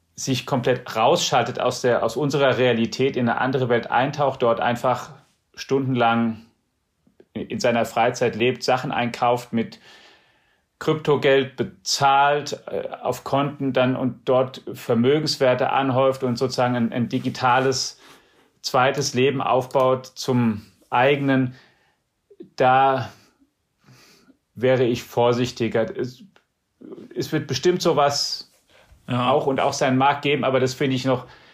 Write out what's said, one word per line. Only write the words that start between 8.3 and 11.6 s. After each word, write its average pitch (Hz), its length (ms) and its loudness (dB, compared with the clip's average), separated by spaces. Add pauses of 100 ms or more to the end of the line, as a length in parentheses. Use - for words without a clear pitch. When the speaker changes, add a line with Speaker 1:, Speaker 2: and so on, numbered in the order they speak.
Speaker 1:
lebt, 123 260 0
Sachen - 300 -2
einkauft, 120 600 -2
mit 113 280 -4 (960)
Kryptogeld 139 800 2
bezahlt, 139 1120 0